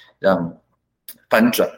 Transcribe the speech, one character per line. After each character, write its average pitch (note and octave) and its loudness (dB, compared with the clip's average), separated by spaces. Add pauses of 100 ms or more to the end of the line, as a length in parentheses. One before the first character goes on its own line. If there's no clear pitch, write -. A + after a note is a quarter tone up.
(200)
让 F2 -2 (720)
翻 A#2 2
转， - -2 (100)